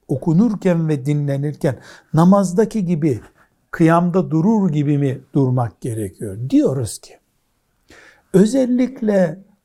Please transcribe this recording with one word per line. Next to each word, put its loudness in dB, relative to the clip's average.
okunurken 0
ve -2
dinlenirken -4
namazdaki 2
gibi, -2
kıyamda 2
durur 2
gibi 0
mi -2
durmak 0
gerekiyor? -8
Diyoruz 0
ki, -20
özellikle 0